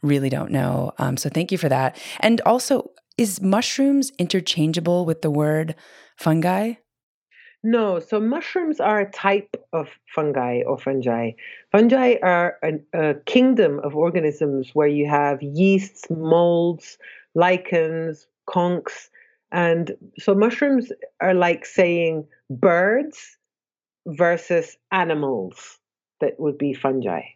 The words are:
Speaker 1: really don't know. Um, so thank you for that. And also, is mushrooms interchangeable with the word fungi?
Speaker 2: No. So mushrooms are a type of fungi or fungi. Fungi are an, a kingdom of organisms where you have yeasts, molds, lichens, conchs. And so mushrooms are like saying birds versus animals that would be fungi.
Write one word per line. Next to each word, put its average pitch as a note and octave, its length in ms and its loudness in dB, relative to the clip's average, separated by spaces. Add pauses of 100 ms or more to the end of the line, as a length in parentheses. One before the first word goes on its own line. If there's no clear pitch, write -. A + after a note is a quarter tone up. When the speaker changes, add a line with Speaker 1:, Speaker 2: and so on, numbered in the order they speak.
Speaker 1:
really C#3+ 260 0
don't C3 240 -4
know. - 460 -2
Um, C3+ 180 -2
so D3 120 -4
thank F3 220 -4
you F#3+ 80 -2
for E3 100 0
that. C3 300 0 (220)
And A3 220 4
also, B3 480 0 (280)
is G#3 220 -2
mushrooms C4+ 800 0
interchangeable F3 840 0
with D#3+ 180 -2
the D#3 80 0
word D3+ 440 0 (420)
fungi? F3+ 580 0 (880)
Speaker 2:
No. A3 360 0
So G#3 220 -2
mushrooms D#4 580 -4
are G#3+ 220 0
a G3+ 100 -4
type G3+ 460 -2 (160)
of D#3 160 -4 (260)
fungi B2+ 480 -2
or C3+ 160 -2
fungi. B2 540 -2 (400)
Fungi A#3+ 500 4
are F3 400 2
an, D#3 300 -4
a D3+ 220 0 (100)
kingdom A3 560 4
of C#3+ 160 -6
organisms D3+ 760 0
where D3+ 120 4
you D3 220 0
have C#3+ 340 0
yeasts, F#3+ 680 0
molds, E3+ 880 0 (360)
lichens, E3 920 0 (200)
conchs. - 600 -2 (420)
And E3+ 460 0 (220)
so G3+ 160 2
mushrooms A#3+ 580 2 (280)
are F#3 140 2
like F3 320 0
saying E3+ 600 0 (240)
birds G3 840 0 (680)
versus E3+ 680 0 (160)
animals C#3 840 -4 (420)
that - 180 -2
would C#3+ 200 -4
be C#3+ 140 -2
fungi. B2+ 500 -2 (140)